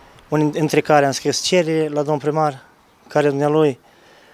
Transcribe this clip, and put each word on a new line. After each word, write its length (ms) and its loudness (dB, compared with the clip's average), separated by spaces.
unde, 320 0
între 200 0
care 260 4
am 60 -2
scris 280 -4
cerere 480 0
la 140 -4
domnul 180 -2
primar, 440 -2
care 200 2
dumnealui 500 2